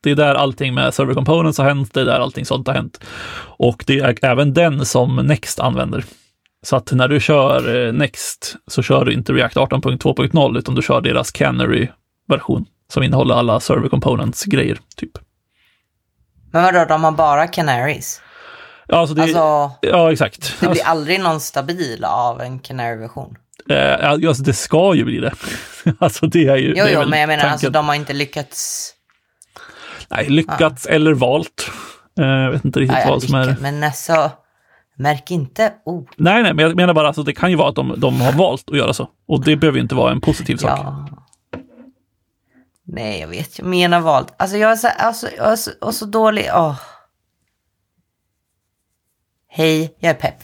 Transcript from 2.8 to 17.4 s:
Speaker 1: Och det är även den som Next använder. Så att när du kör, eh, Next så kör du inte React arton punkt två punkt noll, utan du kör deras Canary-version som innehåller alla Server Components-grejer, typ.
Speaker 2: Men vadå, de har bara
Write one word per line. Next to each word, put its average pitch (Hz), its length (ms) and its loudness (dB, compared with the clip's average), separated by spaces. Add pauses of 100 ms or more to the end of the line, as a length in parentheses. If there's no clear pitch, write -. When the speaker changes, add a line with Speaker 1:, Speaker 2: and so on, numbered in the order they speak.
Speaker 1:
Och - 300 0
det 135 120 2
är 131 260 0
även 135 280 2
den 147 320 2
som 123 300 2
Next 131 440 0
använder. 127 440 -2 (600)
Så - 120 0
att - 160 -2
när 127 160 4
du 143 120 2
kör, 127 680 2
eh, 113 60 -2
Next - 600 -6 (120)
så - 160 -2
kör 131 220 2
du 120 80 0
inte 123 200 -2
React 127 240 0
arton 131 240 0
punkt 127 200 -4
två 135 140 0
punkt 131 180 -2
noll, 131 240 4
utan 123 180 -4
du 123 60 0
kör 127 200 0
deras 127 300 -2
Canary-version 123 1300 -2 (280)
som 135 100 0
innehåller 127 320 2
alla 120 240 2
Server - 300 -2
Components-grejer, - 880 -2 (200)
typ. - 140 -12 (1400)
Speaker 2:
Men 170 120 2
vadå, 180 260 6
de 156 140 2
har 156 80 4
bara 151 360 2